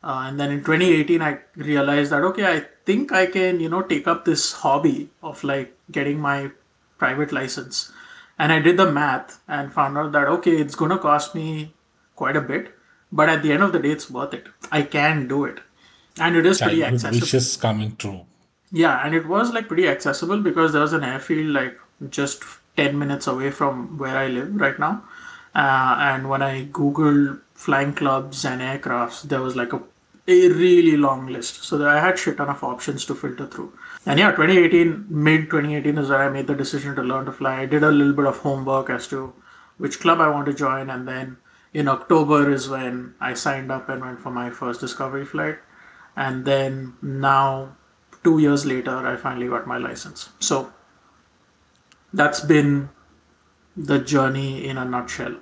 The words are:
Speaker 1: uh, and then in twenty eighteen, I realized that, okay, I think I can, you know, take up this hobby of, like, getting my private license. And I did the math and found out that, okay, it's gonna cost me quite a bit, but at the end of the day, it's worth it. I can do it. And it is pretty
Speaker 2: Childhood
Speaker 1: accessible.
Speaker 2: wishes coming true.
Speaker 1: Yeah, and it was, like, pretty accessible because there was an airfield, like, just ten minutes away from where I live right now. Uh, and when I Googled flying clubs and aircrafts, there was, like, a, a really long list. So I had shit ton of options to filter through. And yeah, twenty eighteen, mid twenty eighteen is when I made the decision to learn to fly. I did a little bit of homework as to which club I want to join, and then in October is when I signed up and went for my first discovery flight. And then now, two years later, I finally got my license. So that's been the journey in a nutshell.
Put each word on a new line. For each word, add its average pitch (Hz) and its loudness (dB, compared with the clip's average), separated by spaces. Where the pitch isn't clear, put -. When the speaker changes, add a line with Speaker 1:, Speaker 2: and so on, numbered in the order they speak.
Speaker 1:
uh, 131 -6
and 139 -8
then 143 -2
in 143 -4
twenty 165 4
eighteen, 160 2
I 147 -4
realized 143 0
that, 147 2
okay, 190 0
I 160 0
think 247 0
I 190 4
can, 185 0
you 160 -2
know, 180 -2
take 151 -2
up 170 -2
this - 0
hobby 143 0
of, 156 -14
like, 139 -4
getting 143 -2
my 139 -2
private 135 0
license. - -6
And 156 2
I 160 4
did 175 6
the 190 6
math 143 -2
and 139 -6
found 143 0
out 151 -4
that, 143 4
okay, 170 2
it's 143 -2
gonna 165 0
cost 147 0
me 156 -8
quite 135 -2
a 147 2
bit, - -6
but 151 2
at 147 0
the 151 2
end 185 4
of 190 2
the 170 2
day, 143 0
it's 147 -6
worth 135 -8
it. - -14
I 151 2
can 147 0
do 139 -2
it. 120 -8
And 170 2
it 165 4
is 190 4
pretty 107 2
Speaker 2:
Childhood 120 0
Speaker 1:
accessible. 117 0
Speaker 2:
wishes 123 0
coming 107 -2
true. 95 -10
Speaker 1:
Yeah, 160 2
and 151 -2
it 160 0
was, 220 0
like, 226 -6
pretty 170 2
accessible 165 -2
because 160 2
there 147 2
was 151 0
an 156 -2
airfield, 156 -4
like, 131 -4
just 139 -4
ten 143 2
minutes 139 -4
away 135 -2
from 139 -4
where 135 -4
I 135 -2
live 143 -4
right 139 0
now. 165 -2
Uh, 135 2
and 135 0
when 135 0
I 135 -4
Googled 143 2
flying 143 -2
clubs 139 -2
and 127 -4
aircrafts, 127 -4
there 139 -4
was, 131 -4
like, 120 -4
a, - -6
a 180 8
really 165 8
long 135 2
list. 120 -10
So 147 0
I 147 6
had 185 2
shit 151 -4
ton 143 -2
of 139 -6
options 127 -6
to 139 -6
filter 135 -8
through. - -12
And 143 2
yeah, 196 6
twenty 175 4
eighteen, 170 4
mid 156 2
twenty 151 0
eighteen 147 0
is 139 -2
when 139 4
I 139 2
made 139 -4
the 147 0
decision 139 -4
to 135 -4
learn 135 -2
to 139 -8
fly. 131 -4
I 135 -4
did 147 2
a 151 6
little 143 6
bit 139 2
of 139 0
homework 135 -2
as 123 -6
to 131 -8
which - -6
club 165 2
I 156 6
want 143 0
to 143 -2
join, 135 -2
and 127 -8
then 131 -10
in 151 0
October 143 4
is 131 0
when 127 -8
I 127 -4
signed 135 -6
up 131 -8
and 131 -8
went 127 -12
for 131 -12
my 123 -6
first 120 -8
discovery 135 -8
flight. 156 -6
And 131 -6
then 135 -2
now, 135 0
two 160 6
years 143 4
later, 127 -4
I 123 -2
finally 123 -6
got 120 -4
my 127 -6
license. - -10
So 139 -2
that's 147 2
been 143 4
the 143 0
journey 135 -2
in 135 -6
a 127 -6
nutshell. 123 -6